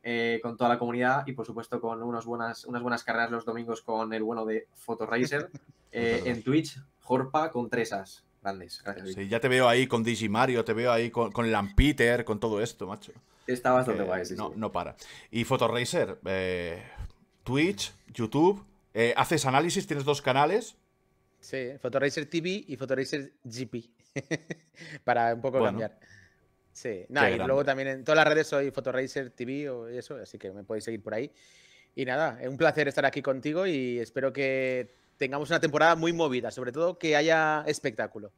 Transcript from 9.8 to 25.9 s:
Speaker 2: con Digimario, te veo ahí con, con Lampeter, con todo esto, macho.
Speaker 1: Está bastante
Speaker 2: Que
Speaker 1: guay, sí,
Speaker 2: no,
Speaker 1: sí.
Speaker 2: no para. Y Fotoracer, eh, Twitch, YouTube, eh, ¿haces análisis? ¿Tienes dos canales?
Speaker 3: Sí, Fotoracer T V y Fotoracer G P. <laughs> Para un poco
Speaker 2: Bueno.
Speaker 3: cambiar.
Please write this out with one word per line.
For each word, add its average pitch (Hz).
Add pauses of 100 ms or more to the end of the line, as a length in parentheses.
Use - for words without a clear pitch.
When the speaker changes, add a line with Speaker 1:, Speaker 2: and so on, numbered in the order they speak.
Speaker 2:
con 113
Digimario, 113
te 113
veo 120
ahí 117
con, 113
con 117
Lampeter, 120
con 104
todo 107
esto, 110
macho. - (340)
Speaker 1:
Está 127
bastante 120
Speaker 2:
Que 95
Speaker 1:
guay, 92
sí, 92
Speaker 2:
no, 104
Speaker 1:
sí. -
Speaker 2:
no 107
para. 85 (340)
Y 113
Fotoracer, 120
eh, 92 (600)
Twitch, 160 (180)
YouTube, 147 (300)
eh, 113
¿haces 143
análisis? 160
¿Tienes 143
dos 143
canales? 151 (640)
Speaker 3:
Sí, 131 (100)
Fotoracer 139
T 165
V 185
y 139
Fotoracer 135 (120)
G 120
P. 120 (240)
<laughs> -
Para 117
un 117
poco 131
Speaker 2:
Bueno. 113
Speaker 3:
cambiar. 110 (760)